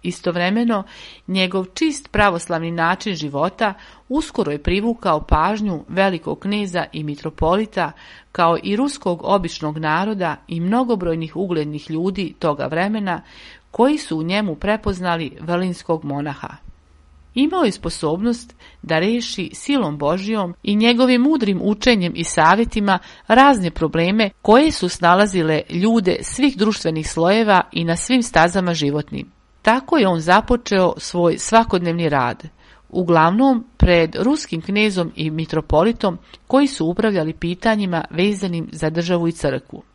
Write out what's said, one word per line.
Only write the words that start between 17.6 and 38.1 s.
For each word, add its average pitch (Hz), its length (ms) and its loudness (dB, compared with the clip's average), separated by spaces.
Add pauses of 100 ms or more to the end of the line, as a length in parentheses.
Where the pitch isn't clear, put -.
je 214 80 2
sposobnost 190 840 -4 (260)
da 160 180 -2
reši 214 540 -2
silom 202 440 -2
Božjom 185 560 -2 (100)
i 202 120 0
njegovim 240 460 4
mudrim 240 420 2
učenjem 202 520 2
i 170 80 -4
savjetima 196 760 2 (280)
razne 233 440 6
probleme 180 580 0 (120)
koje 277 300 6
su 180 180 -2
snalazile 175 800 2
ljude 190 520 2
svih 269 360 0
društvenih 170 520 -2
slojeva 196 520 2 (100)
i 170 120 -4
na 165 120 0
svim 247 280 0
stazama 175 500 2
životnim. 143 580 -4 (300)
Tako 262 360 2
je 214 100 4
on 170 120 0
započeo 190 760 2
svoj 175 400 0
svakodnevni 175 720 2
rad, 127 340 -2 (460)
uglavnom 185 760 2 (120)
pred 170 420 4
ruskim 214 420 -2
knezom 196 540 0
i 156 160 -4
mitropolitom 165 840 0 (300)
koji 277 200 4
su 269 180 -4
upravljali 175 480 0
pitanjima 180 760 -2
vezanim 185 640 -2